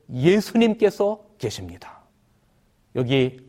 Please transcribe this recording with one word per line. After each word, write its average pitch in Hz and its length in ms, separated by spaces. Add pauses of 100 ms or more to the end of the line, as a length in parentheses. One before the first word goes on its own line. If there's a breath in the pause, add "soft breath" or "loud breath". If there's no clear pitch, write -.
(140)
예수님께서 208 1120 (140)
계십니다. 90 600 (960)
여기 131 540